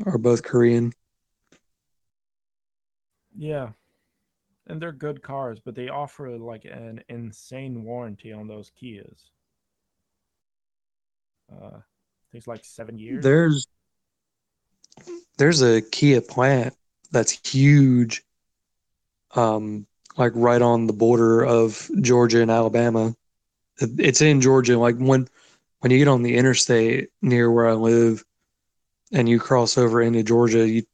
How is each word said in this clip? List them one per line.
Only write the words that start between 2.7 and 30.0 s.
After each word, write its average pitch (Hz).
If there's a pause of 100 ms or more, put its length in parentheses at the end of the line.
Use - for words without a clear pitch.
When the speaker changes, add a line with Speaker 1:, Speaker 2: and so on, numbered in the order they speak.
Speaker 2:
Yeah. 147 (960)
And 160
they're 170
good 143
cars, 131
but 117
they 127
offer, 139
like, 113
an 113
insane 120
warranty 113
on 107
those 107
Kias. - (2250)
Uh, 95
I - (640)
think -
it's, 120
like, 113
seven 113
years. 113
Speaker 1:
There's, 147 (1700)
there's 147
a 113
Kia 139
plant 127 (360)
that's -
huge, 135 (1120)
um, 107 (320)
like, 120
right 120
on 117
the 107
border 113
of 113 (120)
Georgia 120
and 113
Alabama. 113 (640)
It, 117
it's 143
in 147
Georgia. 127
Like, 120
when, 131 (540)
when 123
you 131
get 143
on 123
the 120
interstate 120 (120)
near 120
where 117
I 113
live 113 (840)
and 123
you 117
cross 123
over 117